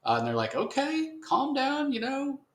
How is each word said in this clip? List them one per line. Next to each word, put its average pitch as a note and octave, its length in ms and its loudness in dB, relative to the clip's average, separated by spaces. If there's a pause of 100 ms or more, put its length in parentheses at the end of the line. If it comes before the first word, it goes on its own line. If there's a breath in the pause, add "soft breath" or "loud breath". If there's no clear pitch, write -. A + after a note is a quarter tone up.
Uh, A#2 160 4
and A2+ 80 0
they're A#2 80 0
like, A2+ 200 0
Okay, D4 600 0 (100)
calm C#4 260 2
down, C#4+ 380 0
you A#3 80 0
know C4+ 420 -4 (140)